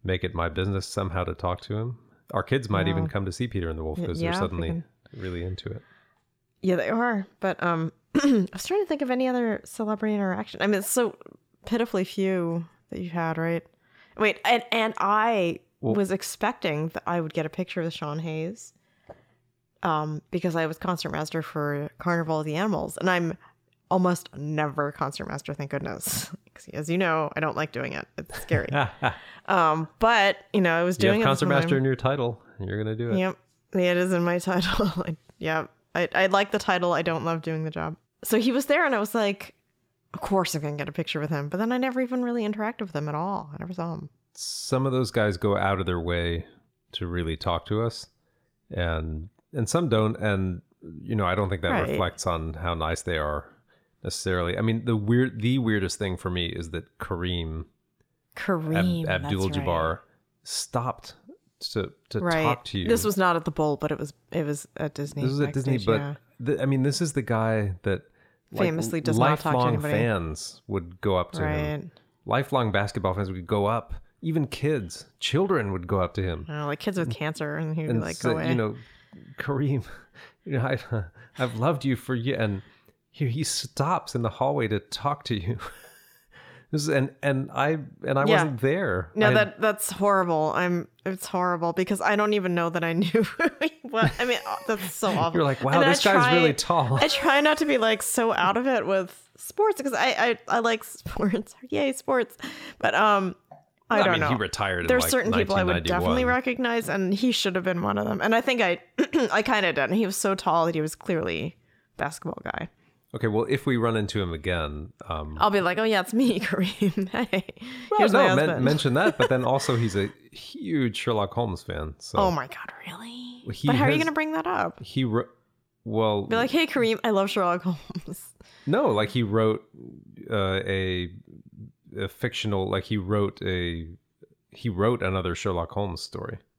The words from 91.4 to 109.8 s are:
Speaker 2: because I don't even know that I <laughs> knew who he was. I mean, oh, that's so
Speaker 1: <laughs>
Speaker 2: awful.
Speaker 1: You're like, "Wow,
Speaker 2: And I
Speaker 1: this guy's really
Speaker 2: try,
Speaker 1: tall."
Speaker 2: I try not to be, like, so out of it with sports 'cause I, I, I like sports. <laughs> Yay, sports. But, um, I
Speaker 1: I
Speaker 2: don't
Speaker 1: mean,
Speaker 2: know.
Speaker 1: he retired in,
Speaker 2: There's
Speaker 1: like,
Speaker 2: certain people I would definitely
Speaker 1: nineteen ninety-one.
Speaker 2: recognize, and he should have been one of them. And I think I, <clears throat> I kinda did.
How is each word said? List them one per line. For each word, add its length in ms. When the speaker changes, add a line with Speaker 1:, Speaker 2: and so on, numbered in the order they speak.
Speaker 2:
because 280
I 140
don't 200
even 200
know 160
that 140
I 80
<laughs> 0
knew 160
who 260
he 120
was. 260
I 40
mean, 220
oh, 100
that's 260
so 140
Speaker 1:
<laughs> 100
Speaker 2:
awful. 180
Speaker 1:
You're 80
like, 200
"Wow, 80
Speaker 2:
And 120
I 40
Speaker 1:
this 160
guy's 280
really 200
Speaker 2:
try, 320
Speaker 1:
tall." 180
Speaker 2:
I 60
try 320
not 180
to 80
be, 100
like, 280
so 280
out 240
of 120
it 180
with 500
sports 460
'cause 120
I, 160
I, 360
I 140
like 240
sports. 800
<laughs> 80
Yay, 220
sports. 440
But, 160
um, 400
I 80
Speaker 1:
I 60
Speaker 2:
don't 80
Speaker 1:
mean, 80
Speaker 2:
know. 80
Speaker 1:
he 80
retired 460
in, 40
Speaker 2:
There's 160
Speaker 1:
like, 80
Speaker 2:
certain 220
people 240
I 80
would 180
definitely 80
Speaker 1:
nineteen 140
ninety-one. 140
Speaker 2:
recognize, 520
and 240
he 200
should 240
have 80
been 180
one 160
of 80
them. 140
And 120
I 100
think 180
I, 180
<clears throat> 440
I 100
kinda 300
did. 100